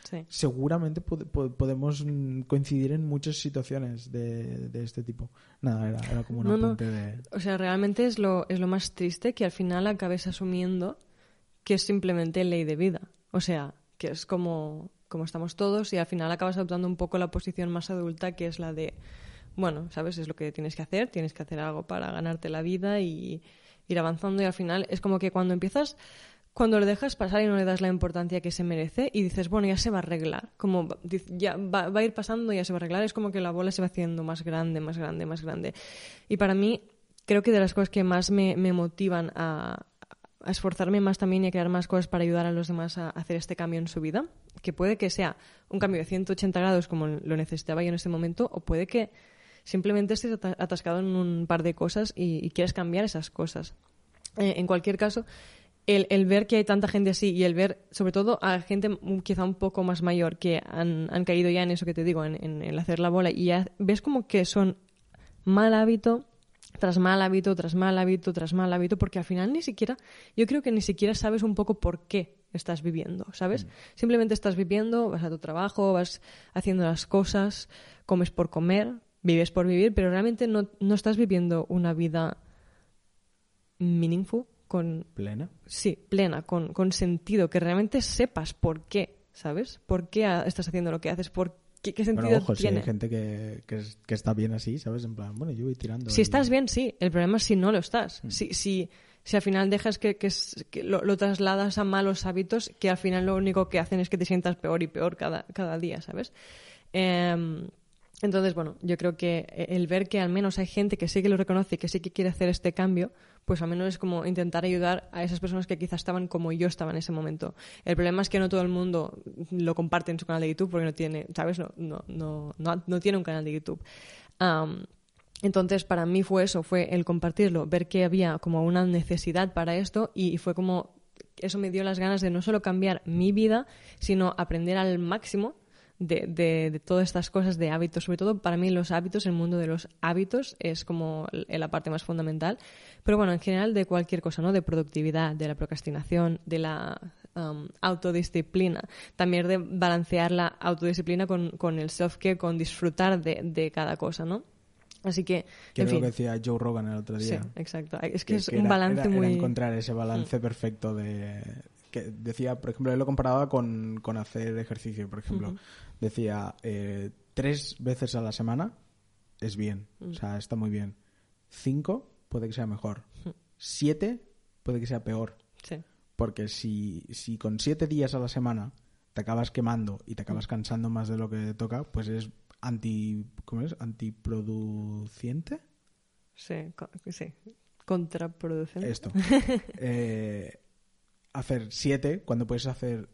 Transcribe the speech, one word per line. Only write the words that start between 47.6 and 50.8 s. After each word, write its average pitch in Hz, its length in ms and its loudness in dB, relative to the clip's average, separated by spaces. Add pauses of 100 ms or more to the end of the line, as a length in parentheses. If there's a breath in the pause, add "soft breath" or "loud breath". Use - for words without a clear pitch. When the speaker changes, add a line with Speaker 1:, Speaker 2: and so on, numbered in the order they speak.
Speaker 1:
yo 175 80 0
en 170 40 0
ese 170 140 -4
momento, 170 440 0
o - 80 -6
puede 170 280 0
que 226 220 0 (540 soft breath)
simplemente 202 500 2
estés 226 180 -2
ata-, 190 260 -4
atascado 175 400 -2